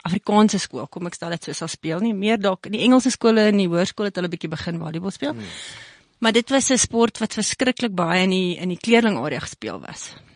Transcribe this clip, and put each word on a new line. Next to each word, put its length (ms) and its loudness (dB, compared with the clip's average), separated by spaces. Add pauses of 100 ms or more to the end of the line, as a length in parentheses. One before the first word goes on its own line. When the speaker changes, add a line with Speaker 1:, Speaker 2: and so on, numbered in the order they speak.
Speaker 1:
Afrikaanse 560 2
skool, 280 -8
kom 200 -10
ek 60 -10
stel 160 -10
dit 140 -8
so, 100 -10
sal 140 -8
speel 320 -6
nie. 140 -2
Meer 240 0
dalk 280 -2
in 60 -10
die 120 -4
Engelse 280 6
skole 360 4
en 100 4
die 100 4
hoërskole 400 0
het 80 -8
hulle 120 -2
'n 40 -6
bietjie 180 -6
begin 300 -6
volleybal 320 -6
speel. 220 -4
Speaker 2:
Hmm. 100 -10 (760)
Speaker 1:
Maar 120 2
dit 180 2
was 220 2
'n 60 4
sport 420 2
wat 140 -4
verskriklik 640 -2
baie 280 2
in 60 4
die, 280 0
in 120 -4
die 100 -4
kleerlingarea 600 2
gespeel 400 -10
was. 340 -16 (220)